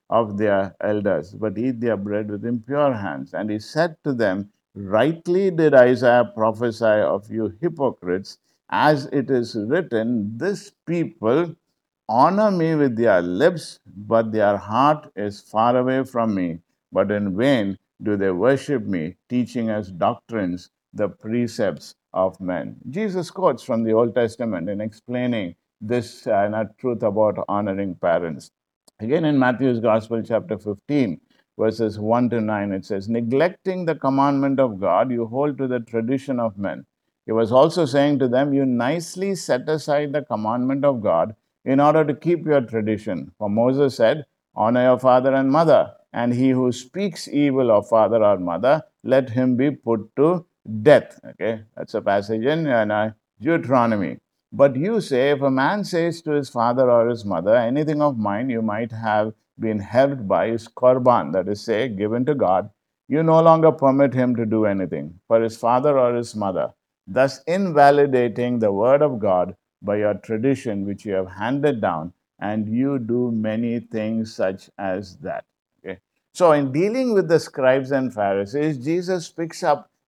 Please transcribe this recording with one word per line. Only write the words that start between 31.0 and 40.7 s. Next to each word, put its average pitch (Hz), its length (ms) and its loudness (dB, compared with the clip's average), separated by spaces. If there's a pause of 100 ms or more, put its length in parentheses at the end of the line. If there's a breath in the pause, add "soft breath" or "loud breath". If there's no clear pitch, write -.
verses 110 420 -2
one 117 300 0
to 117 120 -2
nine, 104 300 -2
it 95 140 -6
says, 98 240 -6
"Neglecting 151 760 -2
the 160 100 -2
commandment 139 640 0
of 113 200 0
God, 98 300 2
you 117 160 -2
hold 131 320 -4
to 135 100 -4
the 123 120 -4
tradition 120 600 -4
of 113 180 -4
men." 82 280 -8 (400)
He - 60 -4
was 113 200 0
also 160 340 4
saying 143 340 2
to 135 80 2
them, 135 260 0
"You 135 120 2
nicely 160 680 -2
set - 360 -4
aside 147 440 -2
the 151 80 -2
commandment 123 640 -2